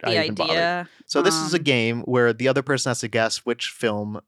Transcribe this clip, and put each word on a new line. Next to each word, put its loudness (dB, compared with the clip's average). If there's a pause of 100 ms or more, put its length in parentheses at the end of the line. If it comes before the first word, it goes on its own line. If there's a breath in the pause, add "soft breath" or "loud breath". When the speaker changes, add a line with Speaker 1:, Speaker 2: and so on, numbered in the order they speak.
Speaker 1:
I -2
Speaker 2:
the 2
Speaker 1:
even -4
bothered. -2
Speaker 2:
idea. -2 (160 soft breath)
Speaker 1:
So 0
this 2
is -2
a 2
Speaker 2:
Um, -2
Speaker 1:
game 2
where 2
the -2
other 2
person -2
has -2
to -6
guess 0
which -4
film -4